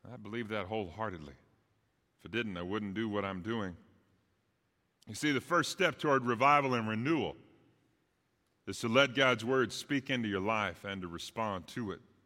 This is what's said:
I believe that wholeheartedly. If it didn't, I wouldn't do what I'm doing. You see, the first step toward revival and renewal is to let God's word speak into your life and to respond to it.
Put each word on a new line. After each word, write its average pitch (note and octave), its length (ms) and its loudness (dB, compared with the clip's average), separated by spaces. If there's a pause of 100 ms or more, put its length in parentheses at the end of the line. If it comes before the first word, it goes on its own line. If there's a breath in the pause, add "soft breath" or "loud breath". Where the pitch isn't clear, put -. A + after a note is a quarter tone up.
(120)
I B2 40 -14
believe A2 320 -6
that G#2 180 -2
wholeheartedly. F#2 680 -6 (840)
If - 60 -20
it E2+ 80 -12
didn't, A2 240 -2
I F2 60 -4
wouldn't G2 320 -4
do A2 140 -2
what G2+ 160 0
I'm F#2+ 160 -4
doing. G2 360 -4 (1300)
You A2 80 -12
see, D3+ 160 0
the C3 100 2
first E3 300 2
step E3+ 280 0
toward C#3 260 2
revival C3+ 500 4
and A2+ 140 0
renewal A2 480 0 (1300)
is G2 140 -8
to A#2+ 80 -2
let B2+ 260 6
God's B2+ 300 4
word B2+ 280 2
speak - 380 -4
into A#2+ 180 0
your G2 120 0
life G2+ 440 -2
and G2 180 -6
to F2 60 -8
respond F#2+ 600 -6
to G#2+ 240 -6
it. - 80 -10 (260)